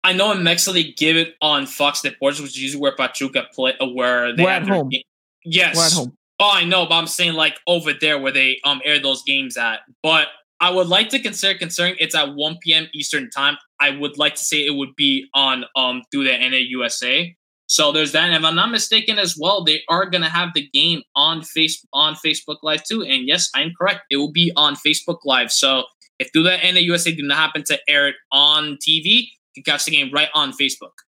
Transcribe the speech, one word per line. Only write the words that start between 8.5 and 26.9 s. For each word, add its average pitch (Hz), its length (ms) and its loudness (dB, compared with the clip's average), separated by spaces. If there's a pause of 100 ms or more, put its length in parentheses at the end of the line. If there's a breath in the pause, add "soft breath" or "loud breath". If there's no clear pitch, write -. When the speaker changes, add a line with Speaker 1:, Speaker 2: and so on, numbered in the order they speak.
Speaker 1:
um, 139 220 -2
air 147 160 2
those 135 220 -2
games 135 340 -4
at. 113 240 -2 (220)
But 156 260 2 (320)
I 180 100 2
would 185 160 2
like 202 220 2
to 269 100 -2
consider, 196 400 -2
considering 175 400 -2
it's 160 160 0
at 147 200 0
one 156 260 -6
P 165 140 0
M 160 200 0
Eastern 143 360 -6
time, 139 260 0 (240)
I 143 100 2
would 143 280 -6
like 147 160 0
to - 100 -8
say 151 200 -2
it 143 120 -2
would 135 200 -6
be 135 380 0
on, 131 300 0 (100)
um, 127 280 -2 (100)
through 139 120 -2
the 131 100 2
N 127 180 0
A 131 60 0
U 127 260 -2
S - 180 -4
A. 151 320 -2 (340)
So 151 220 2
there's 151 220 0
that. 156 140 2
And 170 80 2
if 160 100 0
I'm 160 100 2
not 202 160 2
mistaken 220 480 0
as 170 180 -2
well, 180 280 0
they 156 240 0
are 185 180 2
gonna 175 220 -2
have 175 260 -2
the 143 180 -4
game 160 300 0 (140)
on 156 260 0
Face-, 156 500 -2
on 151 220 0
Facebook 151 480 -6
Live 156 220 -4
too. 220 180 -4
And 131 240 -2
yes, 175 300 0
I'm 156 200 -2
correct. 185 340 -2
It 139 80 0
will 147 120 -2
be 170 260 2
on 143 200 2
Facebook 151 480 -2
Live. 127 260 0
So 135 340 2 (360 soft breath)
if 131 120 -6
through 160 120 4
the 180 180 2
N 180 140 4
A 180 40 6
U 170 140 2